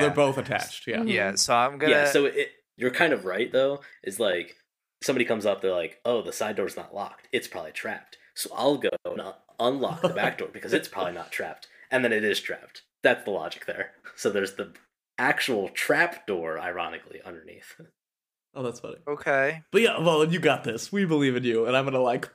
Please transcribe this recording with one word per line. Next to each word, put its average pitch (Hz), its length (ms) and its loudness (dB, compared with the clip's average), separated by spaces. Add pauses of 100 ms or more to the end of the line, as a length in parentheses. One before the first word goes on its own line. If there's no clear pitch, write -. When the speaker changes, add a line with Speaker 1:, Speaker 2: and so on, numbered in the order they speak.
Speaker 1:
they're 143 80 6
Speaker 2:
Yeah. 139 60 0
Speaker 1:
both 139 240 4
attached, - 480 -4
yeah. 113 140 -2
Speaker 3:
Mm-hmm. - 80 -2
Speaker 2:
Yeah, 101 260 0
so 123 200 2
I'm 127 220 2
gonna 151 160 4
Speaker 4:
Yeah, 147 140 6
so 143 180 6
it, 139 280 0 (260)
you're 127 120 2
kind 156 220 2
of 101 140 -2
right, 104 260 -2
though. 139 300 2 (200)
It's 98 160 -8
like, 92 380 0 (460)
somebody 127 220 0
comes 110 220 -2
up, 98 140 2
they're 95 100 0
like, 85 340 -4
"Oh, 120 180 0
the 85 100 -8
side 107 240 -4
door's 98 200 -4
not - 160 -14
locked. - 380 -12
It's 117 160 -2
probably 80 240 -12
trapped. - 480 -10 (160)
So - 180 -8
I'll 135 260 2
go 110 100 0 (160)
and 90 160 -8
un-, 92 140 -12 (260)
unlock 120 420 0
the 180 60 0
back 110 300 -2
door - 140 -8
because 98 200 -6
it's - 160 0
probably 90 240 -4
not 87 180 -12
trapped." - 380 -8 (220)
And 127 140 2
then 113 80 2
it 107 120 2
is 101 160 0
trapped. - 420 -12 (220)
That's 120 200 4
the 107 60 -4
logic 87 360 -6
there. - 260 -6 (240)
So - 140 -2
there's 98 260 -2
the 101 160 -10 (440)
actual 120 520 0
trap - 580 -2
door, 82 320 -4
ironically, 85 680 -8
underneath. 85 560 -18
<laughs> - 60 -20 (680)
Speaker 1:
Oh, 135 80 -10
that's 117 180 -6
funny. - 160 -12 (100)
Speaker 2:
Okay. 147 640 0
Speaker 1:
But 208 120 6
yeah, 214 160 6
Valen, 165 340 6
you 160 80 2
got 135 240 4
this. 113 260 -4
We 196 140 2
believe 143 320 4
in 123 80 0
you. 113 220 2
And 123 100 4
I'm 135 80 4
gonna, 135 160 2
like, 127 340 2